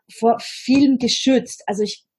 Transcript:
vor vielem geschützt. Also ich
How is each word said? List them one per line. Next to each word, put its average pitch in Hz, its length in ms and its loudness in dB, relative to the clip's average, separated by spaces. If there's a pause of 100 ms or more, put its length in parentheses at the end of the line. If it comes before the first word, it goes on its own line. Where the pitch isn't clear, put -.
(120)
vor 226 280 0
vielem 277 580 2
geschützt. 247 680 -2
Also 208 160 -4
ich - 220 -8 (140)